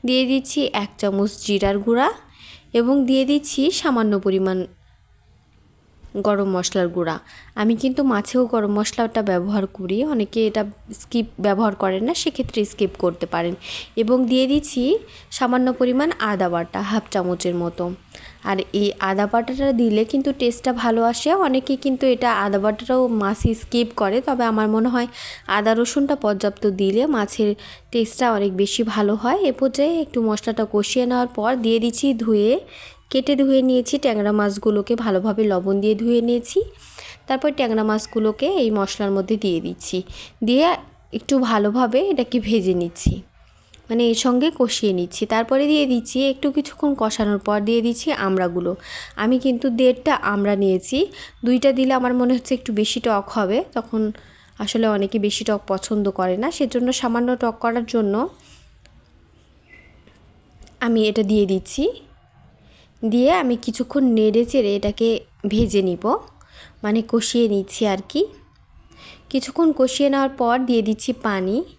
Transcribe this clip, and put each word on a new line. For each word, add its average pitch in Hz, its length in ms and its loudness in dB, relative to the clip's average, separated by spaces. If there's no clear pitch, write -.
দিয়ে 254 240 4
দিচ্ছি 269 300 0
এক 202 80 -8
চামচ 202 300 0
জিরার 196 400 0
গুঁড়া 240 240 2
এবং 240 160 2
দিয়ে 262 220 4
দিচ্ছি 285 320 0
সামান্য 226 320 2
পরিমাণ 190 320 0
গরম 202 280 2
মশলার 180 420 0
গুঁড়া। 165 200 -2
আমি 226 220 4
কিন্তু 262 180 0
মাছেও 220 300 0
গরম 208 260 0
মশলাটা 226 420 -2
ব্যবহার 190 340 0
করি, 190 200 -4
অনেকে 220 240 -2
এটা 214 140 -2
স্কিপ 226 260 -2
ব্যবহার 202 380 2
করেন 190 260 0
না, 339 40 -2
সেক্ষেত্রে 262 380 -2
স্কিপ 190 200 -2
করতে 170 300 -2
পারেন। 170 200 -2
এবং 240 140 2
দিয়ে 254 220 4
দিচ্ছি 294 300 0
সামান্য 254 300 0
পরিমাণ 254 280 2
আদা 185 240 0
বাটা 170 260 -4
হাফ 214 220 0
চামচের 180 500 -2
মতো। 170 220 -6
আর 196 60 0
এই 202 80 2
আদা 202 220 0
বাটাটা 254 360 0
দিলে 214 200 2
কিন্তু 277 180 0
টেস্টটা 240 320 0
ভালো 226 180 2
আসে। 269 200 -2
অনেকে 262 280 0
কিন্তু 262 200 0
এটা 240 160 0
আদা 202 200 0
বাটাটাও 240 380 0
মাছে 214 280 0
স্কিপ 240 260 0
করে, 208 180 0
তবে 247 240 0
আমার 214 220 0
মনে 226 200 2
হয় 240 140 0
আদা 214 180 2
রসুনটা 277 400 0
পর্যাপ্ত 202 380 0
দিলে 196 220 2
মাছের 208 340 0
টেস্টটা 233 340 0
অনেক 202 140 0
বেশি 202 200 0
ভালো 208 280 2
হয়। 269 160 0
এ - 100 -4
পর্যায়ে 277 340 2
একটু - 140 -4
মশলাটা 214 360 -2
কষিয়ে 208 360 0
নেওয়ার 247 280 0
পর 214 120 0
দিয়ে 226 200 2
দিচ্ছি 233 220 0
ধুয়ে, 214 300 4
কেটে 269 300 2
ধুয়ে 269 260 4
নিয়েছি 254 260 2
ট্যাংরা 208 360 2
মাছগুলোকে, 202 520 0
ভালোভাবে 208 380 0
লবণ 190 300 0
দিয়ে 214 200 2
ধুয়ে 240 260 2
নিয়েছি। 240 300 0
তারপর 269 300 0
ট্যাংরা 220 320 0
মাছগুলোকে 214 580 -2
এই 226 160 2
মশলার 196 380 -2
মধ্যে 196 280 0
দিয়ে 175 220 0
দিচ্ছি, - 320 -4
দিয়ে 262 200 4
একটু - 160 -2
ভালোভাবে 226 520 2
এটাকে 254 240 -2
ভেজে 190 340 2
নিচ্ছি, - 300 0
মানে 233 220 0
এর 226 140 0
সঙ্গে 254 240 2
কষিয়ে 220 400 -2
নিচ্ছি। 175 240 -4
তারপরে 233 400 2
দিয়ে 294 200 4
দিচ্ছি 233 260 -2
একটু 269 140 -4
কিছুক্ষণ 294 340 -2
কষানোর 208 460 0
পর 208 120 0
দিয়ে 233 180 2
দিচ্ছি 233 220 -2
আমড়াগুলো। 180 460 0
আমি 240 220 2
কিন্তু 254 220 0
দেড়টা 254 320 4
আমড়া 202 300 2
নিয়েছি, 190 360 0
দুইটা 254 320 4
দিলে 262 220 2
আমার 247 200 0
মনে 247 160 2
হচ্ছে 240 220 -4
একটু - 120 -8
বেশি 220 260 0
টক 202 200 0
হবে, 208 220 0
তখন 226 240 -4
আসলে 226 220 0
অনেকে 196 200 -2
বেশি 208 220 -2
টক 208 120 0
পছন্দ 202 320 -2
করে 185 240 0
না, 277 140 -2
সেজন্য 247 320 0
সামান্য 240 280 0
টক 226 220 -2
করার 233 280 0
জন্য 208 220 0
আমি 226 140 4
এটা 214 200 0
দিয়ে 208 220 4
দিচ্ছি। 190 320 -2
দিয়ে 240 280 4
আমি 247 120 0
কিছুক্ষণ 262 400 -2
নেড়ে 214 340 4
চেড়ে 220 280 2
এটাকে 208 300 -2
ভেজে 208 360 2
নিব, 175 160 -4
মানে 214 160 2
কষিয়ে 233 420 2
নিচ্ছি 196 280 -2
আর 190 80 -2
কি। 302 120 0
কিছুক্ষণ 269 360 0
কষিয়ে 262 340 2
নেওয়ার 269 280 0
পর 240 160 2
দিয়ে 233 200 2
দিচ্ছি 220 220 -2
পানি। 190 300 -2